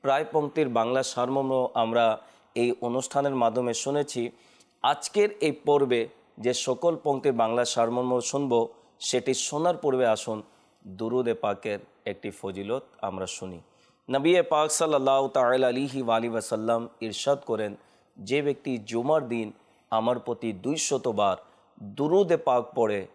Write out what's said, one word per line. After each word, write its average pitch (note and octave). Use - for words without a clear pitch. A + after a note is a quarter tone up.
প্রায় C#3
পংক্তির D3
বাংলা A#2+
সারমর্ম C3
আমরা A2+
এই A#2+
অনুষ্ঠানের C3+
মাধ্যমে A#2+
শুনেছি। C#3
আজকের G3+
এই D#3
পর্বে C3+
যে B2
সকল D3+
পংক্তির C#3
বাংলা A#2
সারমর্ম B2
শুনব, A#2+
সেটি B2+
শোনার D#3
পূর্বে C3
আসুন A2
দুরুদে A2+
পাকের G2+
একটি G2+
ফজিলত G2
আমরা F#2+
শুনি। F2+
নবী E3
পাক D#3
সাল্লাল্লাহু C3+
তাআলা B2+
আলাইহি C3
ওয়া A#2
আলিহি A#2
ওয়াসাল্লাম A2+
ইরশাদ A2+
করেন, G#2
"যে A#2
ব্যক্তি C#3
জুমার A#2+
দিন A2+
আমার A#2
প্রতি A2+
দুইশত C3
বার G2+
দুরুদে D#3
পাক B2
পড়ে G#2